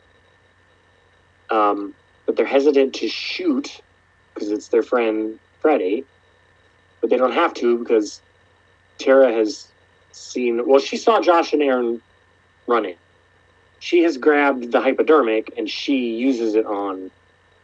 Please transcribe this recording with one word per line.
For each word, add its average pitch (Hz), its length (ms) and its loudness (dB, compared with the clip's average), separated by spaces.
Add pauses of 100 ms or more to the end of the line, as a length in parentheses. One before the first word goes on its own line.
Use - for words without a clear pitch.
(1500)
Um, 101 440 0 (320)
but 110 100 -2
they're 113 100 2
hesitant 139 500 2
to 113 120 -4
shoot - 720 -6 (540)
'cause 104 160 -8
it's 104 180 -6
their 113 140 2
friend 110 560 -2 (220)
Freddy. 117 440 0 (960)
But 233 100 -2
they 127 60 4
don't 127 160 2
have - 220 0
to 120 240 0
because 113 420 0 (760)
Tara 131 340 2
has 110 340 -4 (460)
seen, 120 540 -6
well, 135 140 6
she - 160 -8
saw 214 240 2
Josh 170 320 2
and 147 100 0
Aaron 123 400 -2 (640)
run 117 180 0
in. 90 120 -10 (840)
She 170 220 2
has 160 160 2
grabbed 139 540 2
the 123 80 4
hypodermic 127 760 2
and - 140 -6
she 123 460 -4
uses 117 400 -2
it 110 100 2
on 98 440 -6 (520)